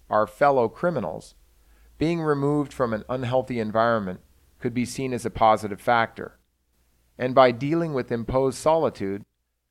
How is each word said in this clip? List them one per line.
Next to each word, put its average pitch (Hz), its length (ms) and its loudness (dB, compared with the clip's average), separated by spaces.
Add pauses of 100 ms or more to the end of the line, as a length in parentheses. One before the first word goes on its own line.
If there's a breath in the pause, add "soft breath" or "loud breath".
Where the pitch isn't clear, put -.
are 107 180 2
fellow 135 400 2
criminals, 123 680 -6 (640)
being 170 220 0
removed 147 540 0
from 117 200 -2
an 104 140 -4
unhealthy 127 520 -2
environment 107 600 0 (400)
could 123 140 -4
be 120 120 -2
seen 131 280 -6
as 117 120 -4
a 110 40 -4
positive 107 520 2
factor. - 560 -2 (800)
And 127 160 -4
by 131 180 6
dealing 151 420 -2
with 123 180 -4
imposed 127 460 -2
solitude, 107 680 -2 (480)